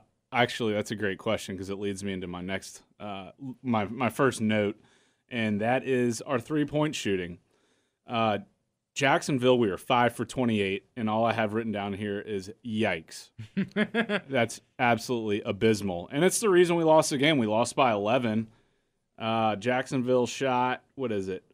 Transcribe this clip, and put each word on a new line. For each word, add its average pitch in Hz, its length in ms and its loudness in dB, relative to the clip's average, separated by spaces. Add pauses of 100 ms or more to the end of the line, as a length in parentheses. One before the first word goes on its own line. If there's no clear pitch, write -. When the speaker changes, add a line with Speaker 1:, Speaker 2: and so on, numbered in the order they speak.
(300)
Speaker 1:
actually, 120 440 0
that's 104 160 -4
a 110 60 -6
great 98 220 -4
question 101 380 -4
'cause 95 140 -8
it 98 80 -6
leads 101 260 -6
me 98 80 -6
into 92 140 -8
my 90 160 -8
next, 95 400 -10 (180)
uh, 98 300 -12 (320)
my, 113 240 0
my 120 240 -4
first 123 320 0
note, 107 360 0 (520)
and 107 320 -2
that 123 240 0
is 123 340 0
our 131 180 -4
three-point 147 560 -2
shooting. 90 440 -4 (680)
Uh, 113 320 0 (560)
Jacksonville, 135 640 2
we 117 120 4
were 87 80 -2
five 120 380 2
for 120 80 -4
twenty-eight, 107 640 0 (100)
and 110 120 -4
all 110 160 2
I 113 100 2
have 110 180 0
written 113 180 -2
down 101 220 -4
here 101 260 -6
is, 98 320 -8 (160)
"Yikes." 107 640 -4 (240)
Speaker 2:
<laughs> 208 760 -2
Speaker 1:
That's 123 320 0 (180)
absolutely 113 640 0
abysmal. 101 680 0
And 147 140 0
it's 185 160 2
the 226 80 0
reason 175 260 6
we 170 100 0
lost 156 260 6
the 147 80 0
game. 147 200 4
We 113 80 2
lost 110 300 0
by 131 160 6
eleven. 110 560 0 (680)
Uh, 113 380 0
Jacksonville 123 680 2
shot, 127 560 0 (140)
what 123 160 -4
is 98 160 -2
it? 92 260 -6